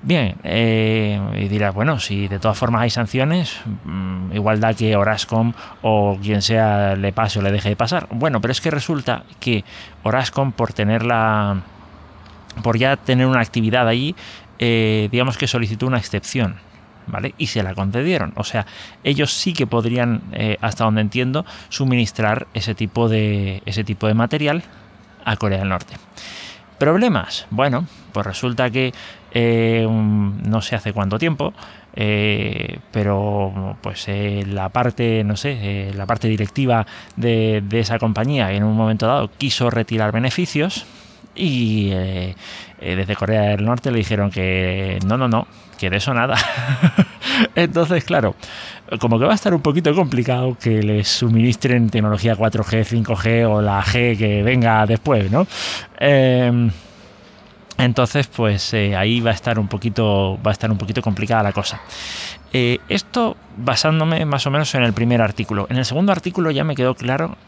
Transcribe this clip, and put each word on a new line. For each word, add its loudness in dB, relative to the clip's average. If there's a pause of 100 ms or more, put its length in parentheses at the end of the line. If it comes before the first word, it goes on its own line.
Bien, 0
eh, 2 (200)
y 0
dirás, 0
bueno, 0
si -4
de -4
todas 0
formas 0
hay 0
sanciones, -2 (240)
mm, -6
igual 0
da 2
que 0
Orascom 0 (280)
o 2
quien 0
sea 2
le -2
pase -2
o 0
le 0
deje 0
de 0
pasar. -2
Bueno, 0
pero -2
es -4
que -2
resulta -4 (160)
que -2 (400)
Orascom, 0
por -2
tenerla, 2 (1000)
por 2
ya 4
tener 2
una 4
actividad 2
allí, 0 (460)
eh, 2
digamos 0
que -2
solicitó -2
una 0
excepción, -4 (500)
¿vale? -6
Y -4
se -2
la -4
concedieron. -2
O -4
sea, -4 (360)
ellos 0
sí -2
que -2
podrían, 0
eh, -2
hasta -2
donde 2
entiendo, 0 (260)
suministrar 0
ese -4
tipo 0
de, 0
ese -4
tipo -4
de 2
material 0 (640)
a 0
Corea 0
del -2
Norte. -6 (840)
¿Problemas? 2
Bueno, 0 (240)
pues -2
resulta -2
que, -2 (400)
eh, 2
un, 2
no 0
sé -4
hace -4
cuánto -2
tiempo, -2 (440)
eh, -2 (140)
pero, -2
pues, -10
eh, -2
la -4
parte, 0
no 0
sé, -4
eh, -4
la -8
parte 0
directiva 0 (300)
de, 2
de 0
esa -2
compañía 0
en 0
un 2
momento 2
dado 2
quiso -2
retirar 0
beneficios, -2 (520)
Y, 0
eh, -4 (460)
eh, -4
desde -2
Corea 0
del 2
Norte 0
le 2
dijeron 0
que -2
no, 2
no, 0
no, 0 (320)
que -4
de 0
eso -2
nada. 0 (580)
<laughs> 0
Entonces, 2
claro, 0 (640)
como 2
que 4
va 4
a 4
estar 2
un 0
poquito 2
complicado 0
que 2
les 2
suministren 4
tecnología 2
cuatro 0
G, 0
cinco 0
G 2
o 2
la 2
G 2
que 2
venga 4
después, 2
¿no? 4 (520)
Em, 4 (1080)
entonces, 2
pues, 0
eh, 2
ahí 2
va 2
a 4
estar -2
un 0
poquito, 0
va 2
a 2
estar -2
un 0
poquito -2
complicada 0
la 0
cosa. -6 (720)
Eh, 2 (100)
esto -2 (200)
basándome 0
más 0
o 0
menos 0
en 2
el 4
primer 2
artículo. -2
En -2
el 0
segundo 0
artículo -2
ya 0
me -2
quedó 0
claro -4 (120)